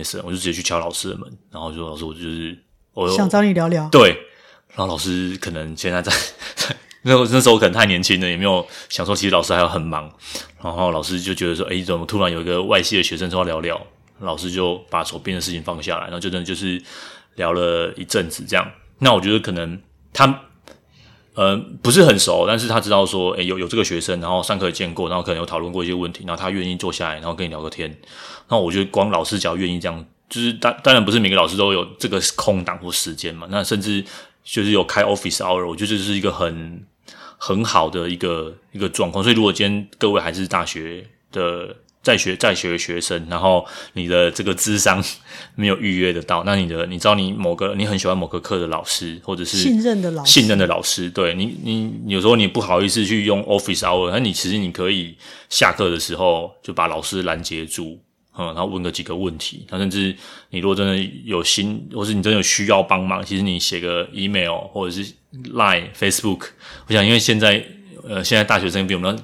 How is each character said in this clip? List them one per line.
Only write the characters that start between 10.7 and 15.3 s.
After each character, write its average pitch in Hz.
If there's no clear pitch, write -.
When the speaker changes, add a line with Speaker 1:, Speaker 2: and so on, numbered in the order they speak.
Speaker 1:
后 90
老 78
师 90
就 95
觉 90
得 85
说 87
：“诶， 92
怎 87
么 85
突 101
然 90
有 82
一 82
个 87
外 98
系 104
的 90
学 82
生 87
说 92
要 92
聊 82
聊？” 82
老 87
师 90
就 90
把 82
手 82
边 95